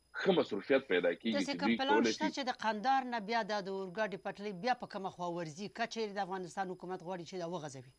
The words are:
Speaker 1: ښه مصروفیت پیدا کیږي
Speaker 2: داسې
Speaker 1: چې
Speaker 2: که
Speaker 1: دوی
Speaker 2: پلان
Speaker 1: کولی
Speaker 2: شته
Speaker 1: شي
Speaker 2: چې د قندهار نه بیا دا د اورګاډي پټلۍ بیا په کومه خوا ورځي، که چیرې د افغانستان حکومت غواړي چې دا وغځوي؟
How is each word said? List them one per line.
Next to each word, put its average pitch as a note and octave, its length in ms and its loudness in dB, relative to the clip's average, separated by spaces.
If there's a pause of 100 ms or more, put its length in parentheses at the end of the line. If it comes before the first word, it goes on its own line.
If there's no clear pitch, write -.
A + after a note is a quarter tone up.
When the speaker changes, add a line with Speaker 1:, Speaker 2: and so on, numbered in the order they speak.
(160)
Speaker 1:
ښه F#3+ 160 4
مصروفیت C3+ 560 4
پیدا F2 260 6
کیږي A2+ 220 0
Speaker 2:
داسې C#4 160 0
Speaker 1:
چې C#4 40 -2
Speaker 2:
که C#4+ 100 0
Speaker 1:
دوی A#2 100 4
Speaker 2:
پلان C4+ 180 4
Speaker 1:
کولی A#3 180 6
Speaker 2:
شته D#4 160 0
Speaker 1:
شي - 120 -4
Speaker 2:
چې A#3+ 60 -2
د B3+ 40 0
قندهار A#3 540 2
نه A#3+ 160 -4
بیا A3+ 220 0
دا G#3 180 -2
د F#3 80 -6
اورګاډي F#3+ 480 -2
پټلۍ G3+ 360 -6
بیا F#3+ 220 0
په A3+ 120 -10
کومه F#3+ 240 -6
خوا F3 180 -6
ورځي، E3+ 400 -4
که A3+ 180 -4
چیرې A3 260 -4
د G3 60 -8
افغانستان F#3 520 -4
حکومت F3+ 320 -8
غواړي F3 220 -6
چې F#3+ 120 -10
دا E3+ 120 -4
وغځوي؟ C#3 500 -8